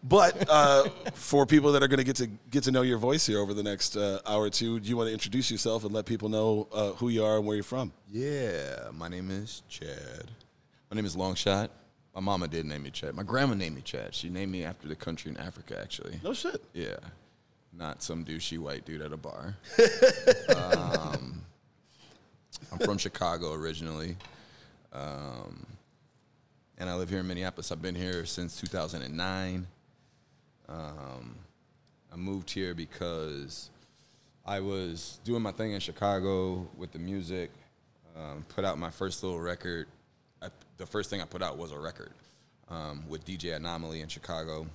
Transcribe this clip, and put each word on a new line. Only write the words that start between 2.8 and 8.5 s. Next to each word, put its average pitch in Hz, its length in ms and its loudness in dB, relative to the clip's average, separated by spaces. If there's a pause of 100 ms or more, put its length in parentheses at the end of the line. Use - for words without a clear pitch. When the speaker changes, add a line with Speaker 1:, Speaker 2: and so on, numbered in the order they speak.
Speaker 1:
your 127 160 4
voice 131 300 4
here 104 120 4
over 101 140 0
the 104 80 -2
next, 101 360 0
uh, 98 280 2
hour 107 180 4
or 104 60 2
two, 117 300 0
do 101 80 -6
you 120 80 2
wanna 113 160 2
introduce 110 400 0
yourself 113 320 0
and 104 100 -2
let 107 120 0
people 107 240 -2
know, 107 420 4
uh, 104 200 2
who 120 180 0
you 110 160 4
are 107 100 6
and 104 100 4
where 107 120 0
you're 101 60 -2
from? 120 280 -4 (180)
Speaker 2:
Yeah, 98 840 -4